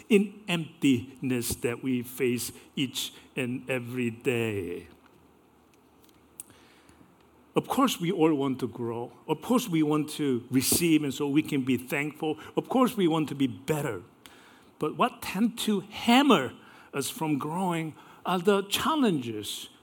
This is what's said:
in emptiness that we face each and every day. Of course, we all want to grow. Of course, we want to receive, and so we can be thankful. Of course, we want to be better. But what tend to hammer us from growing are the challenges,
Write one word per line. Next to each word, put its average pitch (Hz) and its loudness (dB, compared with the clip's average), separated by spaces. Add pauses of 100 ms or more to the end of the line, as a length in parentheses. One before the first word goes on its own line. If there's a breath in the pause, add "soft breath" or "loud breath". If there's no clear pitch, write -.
in 202 6 (140)
emptiness 131 0
that 117 -4
we 131 -2
face 123 -2 (240 loud breath)
each - -4 (220 loud breath)
and 123 -4
every 123 -2
day. 107 -2 (2750 soft breath)
Of 156 0
course, - 0
we 175 -2
all 165 4
want 135 -2
to 127 -4
grow. 117 -8 (160)
Of 156 -2
course, 240 0
we 165 2
want 151 0
to 131 -2
receive, 147 4
and 139 -4
so 147 -4
we 143 2
can 151 0
be 127 0
thankful. 151 -4 (180 loud breath)
Of 165 -2
course, 240 2
we 190 4
want 156 2
to 143 -8
be 139 2
better. 123 -4 (760 loud breath)
But 151 -4
what 247 0
tend 202 -2
to 208 0
hammer 233 4 (400 loud breath)
us 139 -2
from 156 -2
growing 165 -2 (320 loud breath)
are 180 0
the 196 4
challenges, 180 0 (140)